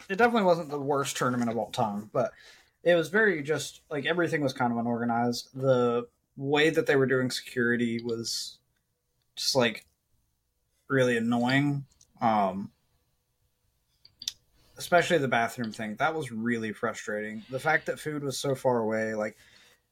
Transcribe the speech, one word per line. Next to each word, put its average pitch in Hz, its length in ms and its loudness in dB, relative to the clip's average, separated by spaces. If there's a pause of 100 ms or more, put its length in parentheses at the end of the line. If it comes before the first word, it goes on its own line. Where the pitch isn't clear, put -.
it 190 80 -4
definitely 226 260 4
wasn't 170 280 2
the 147 100 -4
worst 135 340 -2
tournament 123 360 0
of 117 60 -4
all 107 140 -4
time, 107 400 -2
but 120 200 -2 (520)
it 170 120 6
was 165 140 2
very 190 340 2
just, 139 460 -4
like, 143 160 -4
everything 160 360 0
was 135 100 0
kind 120 220 -2
of 117 60 -4
unorganized. 120 760 -2
The 123 540 2 (280)
way 147 360 2
that 156 140 0
they 151 120 4
were 135 80 4
doing 127 260 2
security 117 720 -2
was 117 540 -6 (800)
just, - 180 -2
like, 117 300 2 (1040)
really 127 280 4
annoying. 127 680 2 (340)
Um, 104 520 0 (2000)
especially 170 400 4
the 135 100 2
bathroom 117 440 0
thing. 107 240 -8
That 156 200 0
was 143 160 -6
really 113 420 -2
frustrating. 107 760 -6
The 131 100 -6
fact 156 260 0
that - 140 -6
food 151 240 -6
was 135 140 -6
so 139 180 -2
far 123 240 0
away, 110 340 -2
like, 107 240 -4 (540)